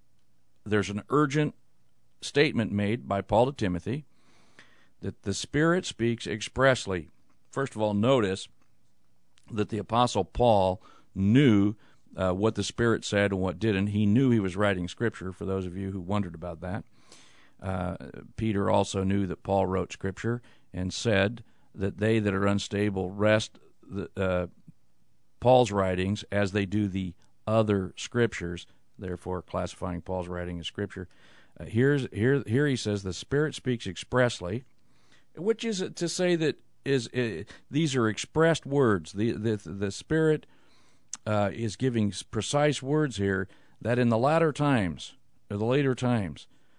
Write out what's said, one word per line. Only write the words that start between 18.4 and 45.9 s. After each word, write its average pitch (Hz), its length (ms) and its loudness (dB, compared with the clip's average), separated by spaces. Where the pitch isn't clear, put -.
also 101 340 2
knew 98 240 0
that 90 160 -8
Paul 98 240 2
wrote 92 260 -4
Scripture 113 480 -6
and 92 180 -4
said 107 520 0
that 98 240 -4
they 110 180 2
that 104 160 2
are 98 140 2
unstable 101 640 -2
wrest 107 480 2
the, 95 300 -8
uh, 92 300 0
Paul's 123 320 6
writings 95 600 0
as 101 200 0
they 101 140 0
do 101 220 0
the 92 260 -4
other 104 500 2
Scriptures, 90 680 -4
therefore 90 460 -6
classifying 90 580 -6
Paul's 92 260 -6
writing 87 320 -8
as 82 60 -10
Scripture. 95 420 -8
Uh, 85 60 -12
here's, 127 460 2
here, 127 340 2
here 135 220 2
he 135 80 0
says, 104 260 -2
"The 95 120 -6
Spirit 147 420 -4
speaks 120 320 -6
expressly," 117 760 -2
which 220 280 -2
is 208 200 -4
to 170 140 -4
say 180 260 0
that 156 220 0
is, 135 240 0
uh, 110 340 -4
these 139 240 0
are 117 120 4
expressed 156 580 0
words. 123 480 2
The, 110 180 0
the, 107 240 -2
the 98 260 -6
Spirit, 156 540 0
uh, 104 260 2
is 110 240 -6
giving 117 340 0
s-, 92 120 -8
precise 143 640 0
words 139 340 0
here 98 300 0
that 120 160 0
in 123 120 4
the 113 80 4
latter 151 340 2
times, 117 640 -2
or 101 80 -4
the 107 80 -2
later 131 300 2